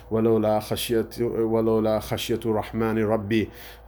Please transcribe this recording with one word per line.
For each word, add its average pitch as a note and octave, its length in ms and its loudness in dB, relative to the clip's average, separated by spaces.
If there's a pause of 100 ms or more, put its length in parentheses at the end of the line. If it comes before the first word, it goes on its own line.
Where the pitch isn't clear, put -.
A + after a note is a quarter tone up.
(100)
ولولا A2 500 2
خشية، A2+ 480 -2 (120)
ولولا A2 800 2
خشية A2 440 -4
الرحمن A2 540 -2
ربي، G#2+ 500 0 (400)